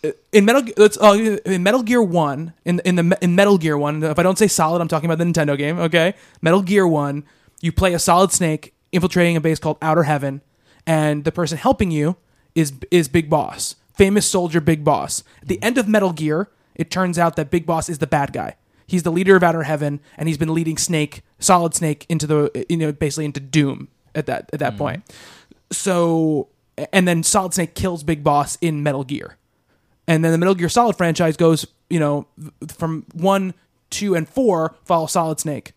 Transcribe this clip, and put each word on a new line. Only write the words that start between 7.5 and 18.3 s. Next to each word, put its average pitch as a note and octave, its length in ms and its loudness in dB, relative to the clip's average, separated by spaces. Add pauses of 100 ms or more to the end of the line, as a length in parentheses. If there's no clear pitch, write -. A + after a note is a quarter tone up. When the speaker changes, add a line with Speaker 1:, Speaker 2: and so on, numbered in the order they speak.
Speaker 1:
you E3+ 100 -2
play F#3 220 0
a E3+ 60 -2
Solid F3+ 340 4
Snake D#3 420 -2 (160)
infiltrating E3+ 460 2
a D#3 60 2
base D#3+ 160 0
called D#3 240 -4
Outer D#3+ 220 2
Heaven, C#3+ 360 -2 (460)
and D3+ 380 0
the D#3+ 60 0
person E3 280 -4
helping A#3 320 0
you D#3 260 0 (380)
is, D3+ 180 0 (180)
is E3+ 160 2
Big D3+ 220 -2
Boss, - 480 -4 (160)
famous G3 340 2
soldier F3 360 0
Big D3+ 200 0
Boss. C#3 400 -2 (200)
At - 60 -16
the F3+ 140 -4
end A#3 140 0
of A#3 100 0
Metal G3 280 2
Gear, D#3 340 -2 (260)
it - 160 -6
turns F3+ 280 -2
out E3+ 180 0
that D#3 140 -4
Big E3+ 160 -2
Boss E3 240 -4
is D3+ 80 -6
the D#3 80 -2
bad C#3 260 -2